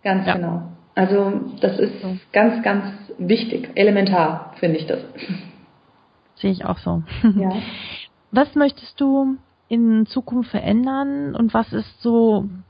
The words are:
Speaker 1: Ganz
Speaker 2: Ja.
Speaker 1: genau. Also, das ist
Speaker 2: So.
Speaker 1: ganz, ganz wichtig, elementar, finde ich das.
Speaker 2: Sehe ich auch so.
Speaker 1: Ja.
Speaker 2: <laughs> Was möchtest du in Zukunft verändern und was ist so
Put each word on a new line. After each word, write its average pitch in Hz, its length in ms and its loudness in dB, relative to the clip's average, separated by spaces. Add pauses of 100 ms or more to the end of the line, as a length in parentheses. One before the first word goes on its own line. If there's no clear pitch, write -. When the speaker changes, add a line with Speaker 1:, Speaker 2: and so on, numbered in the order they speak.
Speaker 1:
Ganz 190 240 2
Speaker 2:
Ja. 180 80 0
Speaker 1:
genau. 170 260 -4 (320)
Also, 196 460 2 (200)
das 190 200 0
ist - 200 -2
Speaker 2:
So. 185 160 -8 (160)
Speaker 1:
ganz, 226 300 4
ganz 202 220 0 (340)
wichtig, - 560 -2
elementar, 196 840 2
finde 160 180 2
ich - 80 -6
das. - 140 -4 (1400)
Speaker 2:
Sehe - 140 -2
ich 180 140 -4
auch 180 140 -4
so. 170 260 -4 (320)
Speaker 1:
Ja. 190 140 0 (420)
Speaker 2:
<laughs> - 400 -20
Was 269 240 2
möchtest - 440 0
du 269 360 2 (320)
in 226 380 4
Zukunft 240 440 -4
verändern 269 840 -2
und 233 180 2
was 226 180 0
ist - 300 -8
so 226 460 2 (220)